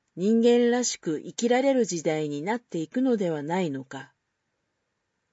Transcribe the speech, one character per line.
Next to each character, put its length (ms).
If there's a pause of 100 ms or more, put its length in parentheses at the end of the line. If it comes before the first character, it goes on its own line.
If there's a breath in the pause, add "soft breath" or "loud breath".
(160)
人 260
間 300
ら 120
し 140
く 240
生 120
き 140
ら 140
れ 140
る 100
時 180
代 240
に 140
な 140
っ 40
て 200
い 80
く 160
の 140
で 120
は 140
な 180
い 80
の 140
か。 280 (1200)